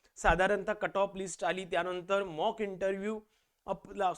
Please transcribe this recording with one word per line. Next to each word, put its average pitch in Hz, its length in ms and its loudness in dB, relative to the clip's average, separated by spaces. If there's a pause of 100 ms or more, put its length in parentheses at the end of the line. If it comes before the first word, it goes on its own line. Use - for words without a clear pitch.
(180)
साधारणतः 196 560 4
कट 196 240 -4
ऑफ 196 180 2
लिस्ट 190 280 -8
आली 185 220 0
त्यानंतर 180 580 0
मॉक 190 380 -2
इंटरव्ह्यू 196 580 -2 (480)
आपला 196 500 -2